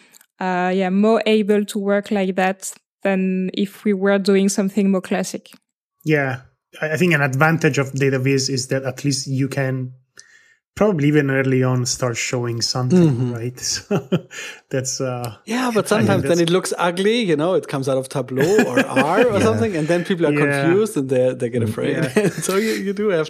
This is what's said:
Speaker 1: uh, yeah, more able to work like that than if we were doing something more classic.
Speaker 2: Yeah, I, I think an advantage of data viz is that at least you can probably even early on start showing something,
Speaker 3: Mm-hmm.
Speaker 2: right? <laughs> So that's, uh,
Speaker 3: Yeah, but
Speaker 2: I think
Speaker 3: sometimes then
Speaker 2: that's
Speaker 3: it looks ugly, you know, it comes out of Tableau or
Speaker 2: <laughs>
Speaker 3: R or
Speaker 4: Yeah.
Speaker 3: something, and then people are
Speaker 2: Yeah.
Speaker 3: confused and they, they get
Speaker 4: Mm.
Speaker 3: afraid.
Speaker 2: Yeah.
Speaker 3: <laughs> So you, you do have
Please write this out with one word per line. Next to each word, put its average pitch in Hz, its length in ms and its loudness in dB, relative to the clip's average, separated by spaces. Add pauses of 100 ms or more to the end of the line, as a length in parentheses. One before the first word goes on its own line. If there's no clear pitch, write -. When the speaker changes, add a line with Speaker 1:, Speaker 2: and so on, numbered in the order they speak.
(400)
Speaker 1:
uh, 185 340 0
yeah, 190 160 0
more 208 360 4
able 208 400 2
to 208 120 -6
work 202 320 0
like 190 260 0
that 190 360 -2 (300)
than 185 520 0
if - 300 -4
we 214 80 2
were 202 260 2
doing 196 300 4
something 196 420 0
more 185 120 2
classic. - 480 -6 (540)
Speaker 2:
Yeah, 139 380 0 (380)
I, 156 120 -4
I 156 40 0
think 175 160 2
an 147 100 2
advantage 147 560 2
of 135 140 -2
data 135 280 0
viz 131 280 0
is 135 200 -4
that 135 160 -2
at 131 200 -6
least 135 220 -2
you 135 220 -2
can 131 440 -4 (840)
probably 175 320 2
even 147 220 4
early 131 320 2
on 127 220 2
start 120 320 -4
showing 120 460 -4
something, 147 480 2
Speaker 3:
Mm-hmm. 123 240 -2
Speaker 2:
right? 120 260 -8
<laughs> - 0 -
So - 480 -4 (600)
that's, 131 300 -4
uh, 120 440 -8
Speaker 3:
Yeah, 247 300 -4
but 208 180 0
Speaker 2:
I 208 60 2
think 214 100 2
Speaker 3:
sometimes 196 140 2
then 135 60 -2 (100)
Speaker 2:
that's - 40 2
Speaker 3:
it 165 80 2
looks 180 280 0
ugly, 190 420 0
you 175 160 0
know, 165 180 0
it 156 140 -2
comes 139 200 -6
out 135 100 0
of 131 100 -6
Tableau 135 560 0
or 240 220 -2
Speaker 2:
<laughs> - 0 -
Speaker 3:
R 202 400 2
or 226 60 0
Speaker 4:
Yeah. 196 80 0
Speaker 3:
something, 220 360 0
and 151 120 -2
then 175 160 0
people 170 220 0
are 147 60 2
Speaker 2:
Yeah. 143 300 0
Speaker 3:
confused 196 340 2
and 131 140 -2
they, 127 240 2
they 123 160 -4
get 117 120 -2
Speaker 4:
Mm. 110 60 0
Speaker 3:
afraid. 127 280 -2
Speaker 2:
Yeah. 175 320 0
Speaker 3:
<laughs> 160 180 -6
So 185 100 -2
you, 220 180 0
you 202 200 -4
do 208 140 -4
have 160 220 0